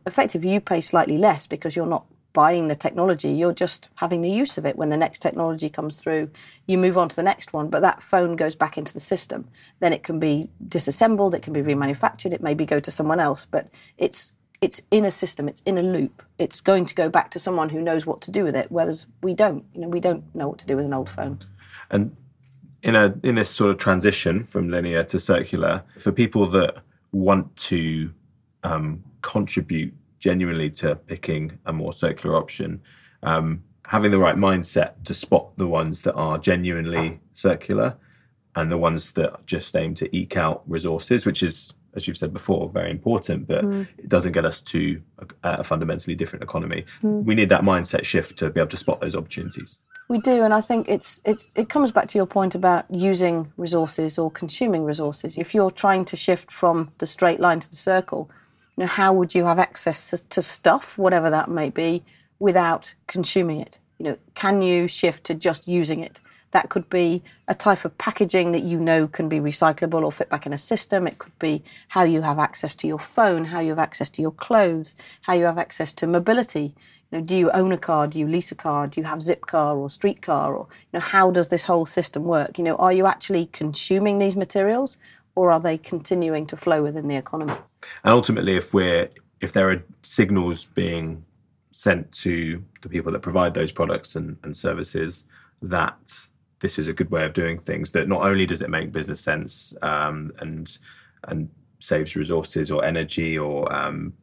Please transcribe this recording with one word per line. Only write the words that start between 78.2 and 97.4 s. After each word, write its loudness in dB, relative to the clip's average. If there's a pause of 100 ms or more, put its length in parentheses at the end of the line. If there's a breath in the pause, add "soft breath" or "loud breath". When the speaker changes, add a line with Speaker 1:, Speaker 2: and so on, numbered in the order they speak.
Speaker 1:
lease -2
a -12
car? -2
Do -8
you -4
have -6
Zipcar 0
or -4
Streetcar? -2
Or, -8 (260 soft breath)
you -2
know, -6
how 4
does 2
this 0
whole 2
system -2
work? 0
You -2
know, 0
are 4
you 4
actually 0
consuming 0
these 2
materials, 0 (400 soft breath)
or 6
are 6
they 0
continuing -2
to -12
flow 2
within -4
the -2
economy? -6 (500 loud breath)
Speaker 2:
And 8
ultimately, 4
if -4
we're, 4 (300)
if -6
there 4
are 0 (200)
signals 0
being -6 (480)
sent 0
to -4 (200)
the -14
people -4
that -4
provide 0
those -2
products -4
and, -10
and -10
services -6 (360 soft breath)
that -6 (320)
this -4
is -4
a -4
good -4
way 0
of -4
doing -2